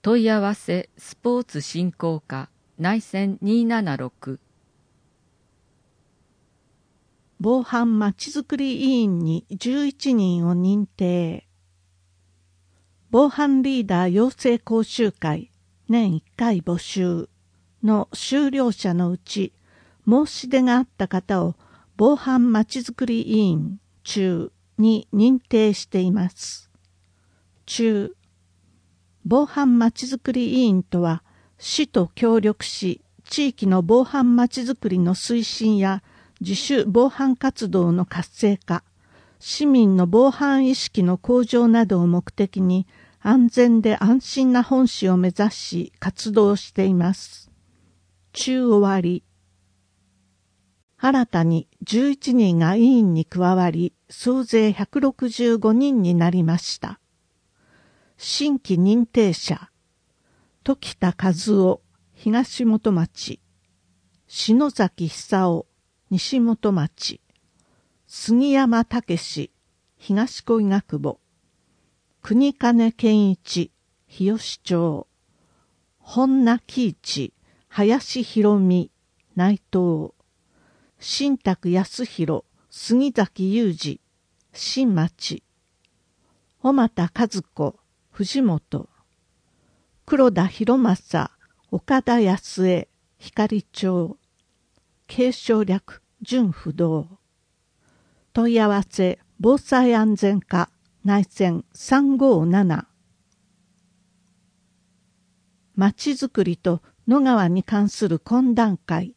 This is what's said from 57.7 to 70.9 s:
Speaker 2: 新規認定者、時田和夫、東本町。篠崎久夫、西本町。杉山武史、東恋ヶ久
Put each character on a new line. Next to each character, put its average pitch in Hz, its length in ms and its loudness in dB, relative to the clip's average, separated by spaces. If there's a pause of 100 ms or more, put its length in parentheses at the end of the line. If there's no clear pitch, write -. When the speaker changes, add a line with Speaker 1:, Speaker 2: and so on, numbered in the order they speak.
Speaker 2:
新 285 420 -4
規 - 180 -2
認 208 300 2
定 208 260 2
者、 - 380 -8 (920)
時 - 320 -6
田 180 240 -2
和 185 120 0
夫、 185 500 0 (320)
東 240 540 -2
本 214 260 2
町。 - 480 -4 (840)
篠 262 440 0
崎 180 380 -2
久 190 400 -2
夫、 165 180 -2 (440)
西 196 300 -2
本 226 320 0
町。 - 480 -4 (840)
杉 254 460 0
山 233 320 2
武 202 380 -4
史、 - 280 -10 (460)
東 - 460 -4
恋 220 260 0
ヶ 190 140 0
久 - 160 -8